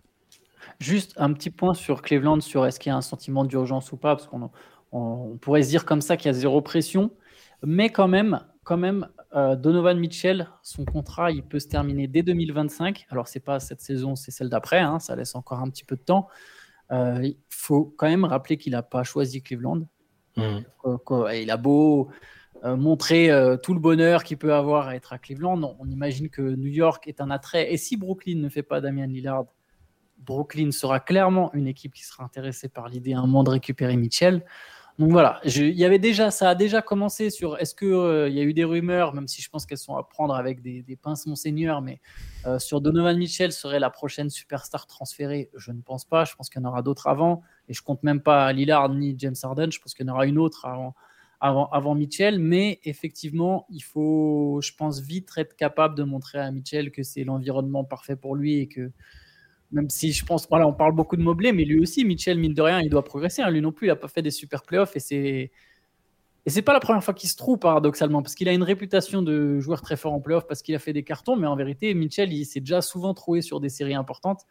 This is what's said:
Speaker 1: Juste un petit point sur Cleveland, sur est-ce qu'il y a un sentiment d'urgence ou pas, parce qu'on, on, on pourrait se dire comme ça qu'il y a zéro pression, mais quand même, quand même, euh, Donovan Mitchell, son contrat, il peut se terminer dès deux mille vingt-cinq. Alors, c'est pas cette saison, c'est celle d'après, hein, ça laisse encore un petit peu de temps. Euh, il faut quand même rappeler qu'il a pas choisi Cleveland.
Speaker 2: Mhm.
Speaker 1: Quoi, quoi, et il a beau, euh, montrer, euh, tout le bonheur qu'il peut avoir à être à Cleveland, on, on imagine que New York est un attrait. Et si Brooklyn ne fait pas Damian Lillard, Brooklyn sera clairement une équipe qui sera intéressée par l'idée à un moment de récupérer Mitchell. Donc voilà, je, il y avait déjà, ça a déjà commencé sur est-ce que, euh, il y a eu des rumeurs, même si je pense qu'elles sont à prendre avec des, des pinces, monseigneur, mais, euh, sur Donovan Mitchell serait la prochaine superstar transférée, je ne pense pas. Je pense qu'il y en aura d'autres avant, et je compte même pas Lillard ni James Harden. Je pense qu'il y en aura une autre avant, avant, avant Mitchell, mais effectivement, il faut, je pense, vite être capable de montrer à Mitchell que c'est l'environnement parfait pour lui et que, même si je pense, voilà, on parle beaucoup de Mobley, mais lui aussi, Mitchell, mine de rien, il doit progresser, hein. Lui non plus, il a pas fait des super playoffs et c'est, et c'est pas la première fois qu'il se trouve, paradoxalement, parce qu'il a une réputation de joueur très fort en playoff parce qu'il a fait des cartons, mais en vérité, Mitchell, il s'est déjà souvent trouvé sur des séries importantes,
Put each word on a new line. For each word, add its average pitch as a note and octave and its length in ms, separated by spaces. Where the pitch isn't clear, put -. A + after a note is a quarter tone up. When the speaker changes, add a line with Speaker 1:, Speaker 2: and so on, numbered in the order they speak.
Speaker 1:
Juste F#3+ 380
un D3 160
petit D3 160
point F3+ 240
sur D3 300
Cleveland, D3+ 380
sur C3 260
est-ce B2+ 120
qu'il C#3+ 120
y - 20
a C3 40
un B2+ 40
sentiment C3+ 420
d'urgence C3 480
ou C3+ 60
pas, D3+ 180
parce - 120
qu'on, A#2+ 240
on, A#2+ 400
on A#2 80
pourrait D3 240
se B2+ 60
dire D#3+ 140
comme D3+ 180
ça E3+ 140
qu'il E3+ 120
y - 20
a B2+ 80
zéro C#3 240
pression, F3 500
mais F3+ 260
quand G3 180
même, F#3+ 340
quand E3+ 140
même, F#3+ 300
euh, C3+ 220
Donovan E3+ 420
Mitchell, F3 520
son - 220
contrat, D#3+ 480
il D3 100
peut D3 180
se C#3 100
terminer C#3+ 380
dès D3 140
deux F3 120
mille E3 180
vingt-cinq. D3+ 580
Alors, B2+ 200
c'est C3 100
pas C#3 220
cette - 180
saison, C3+ 360
c'est C3+ 140
celle B2+ 200
d'après, A#2+ 300
hein, D#3+ 200
ça B2+ 160
laisse A#2+ 200
encore B2+ 240
un C3 100
petit - 160
peu C3 100
de C3 60
temps. F#3+ 260
Euh, B2 320
il C#3 140
faut D3+ 360
quand D3+ 120
même F#3 160
rappeler C3+ 320
qu'il C3+ 180
a A#2+ 80
pas B2+ 200
choisi C3+ 380
Cleveland. C#3 460
Speaker 2:
Mhm. G#2+ 280
Speaker 1:
Quoi, B2 220
quoi, A#2 360
et A2+ 80
il A2 60
a A2+ 60
beau, C#3+ 540
euh, B2+ 100
montrer, D#3+ 560
euh, C3 240
tout B2+ 180
le F3 60
bonheur E3 460
qu'il D3+ 120
peut D3+ 160
avoir C#3+ 360
à B2+ 60
être - 180
à B2 40
Cleveland, E3 460
on, C3 160
on C3+ 100
imagine C#3 400
que C#3 120
New C3+ 260
York D#3 400
est D3 140
un C#3 100
attrait. C#3 400
Et E3+ 60
si - 180
Brooklyn F#3 420
ne D3 120
fait C#3+ 140
pas D3 180
Damian C#3 260
Lillard, C3 380
Brooklyn C#3+ 540
sera C3 280
clairement F#3 540
une C#3+ 140
équipe C3+ 260
qui - 100
sera - 220
intéressée C3 420
par A#2+ 220
l'idée B2 240
à B2+ 60
un - 20
moment C3 220
de C3 60
récupérer B2+ 460
Mitchell. E3+ 480
Donc D#3 100
voilà, D#3+ 360
je, C3+ 180
il E3+ 160
y F3 60
avait F#3+ 140
déjà, G#3+ 300
ça F#3+ 200
a F3 40
déjà G#3 300
commencé G3+ 480
sur D#3+ 260
est-ce - 160
que, - 120
euh, F3 440
il C#3 60
y C#3+ 40
a D3 40
eu D3 100
des E3 120
rumeurs, E3+ 500
même C#3 120
si - 140
je - 80
pense - 160
qu'elles C#3 140
sont C#3+ 160
à C3 80
prendre D3 320
avec B2+ 260
des, B2 220
des B2+ 140
pinces, D3+ 280
monseigneur, D3+ 560
mais, C3 200
euh, B2+ 140
sur C#3+ 220
Donovan E3+ 360
Mitchell F3 360
serait C#3+ 260
la C3+ 100
prochaine D3 400
superstar - 560
transférée, C#3+ 720
je A#2+ 160
ne A#2+ 100
pense C3 240
pas. D#3+ 200
Je - 100
pense - 140
qu'il C3 120
y B2+ 40
en - 20
aura B2 160
d'autres C#3 240
avant, E3+ 340
et B2 40
je - 80
compte - 220
même D3 180
pas C#3 300
Lillard C#3 380
ni C#3 280
James C3 240
Harden. D3 300
Je - 80
pense - 160
qu'il C3+ 100
y C3 40
en B2+ 40
aura C3+ 140
une C#3+ 100
autre D#3 280
avant, B2+ 280
avant, C#3 300
avant D3 260
Mitchell, G3 420
mais F3 460
effectivement, D#3+ 880
il D3+ 100
faut, D3+ 800
je - 160
pense, D3+ 220
vite D#3+ 380
être D#3+ 180
capable D#3 400
de C#3+ 80
montrer C#3 340
à C3+ 140
Mitchell C#3 400
que - 100
c'est C3+ 220
l'environnement C3+ 640
parfait C3+ 320
pour C3+ 180
lui D3 240
et C3 80
que, B2+ 240
même D3 160
si E3 220
je - 140
pense, E3 240
voilà, E3 180
on - 60
parle D#3 200
beaucoup D#3+ 220
de E3+ 60
Mobley, E3+ 320
mais E3+ 100
lui D3+ 160
aussi, F3+ 240
Mitchell, F3+ 340
mine D#3+ 160
de D3+ 80
rien, E3+ 200
il D#3 80
doit D3 160
progresser, E3 360
hein. G#3 80
Lui D#3 120
non D#3 100
plus, G#3 160
il - 20
a D#3 60
pas D3 140
fait - 120
des D3+ 80
super C#3 340
playoffs F#3+ 340
et - 20
c'est, C3+ 500
et - 40
c'est E3+ 120
pas C#4+ 120
la C4+ 80
première A3 200
fois G3 120
qu'il F3+ 160
se - 80
trouve, B3+ 200
paradoxalement, D3+ 640
parce - 140
qu'il F3+ 140
a - 20
une F3+ 120
réputation F#3+ 580
de D3 400
joueur D3 200
très - 140
fort D3+ 160
en D3 80
playoff D#3+ 260
parce D3 160
qu'il D#3 140
a C#3+ 40
fait D#3 120
des D3 140
cartons, A#3+ 320
mais E3 100
en D3 80
vérité, C#3 380
Mitchell, E3+ 400
il D3 100
s'est C#3 160
déjà D#3 220
souvent F#3 320
trouvé E3+ 280
sur D3 200
des C#3+ 80
séries C#3 260
importantes, C#3 560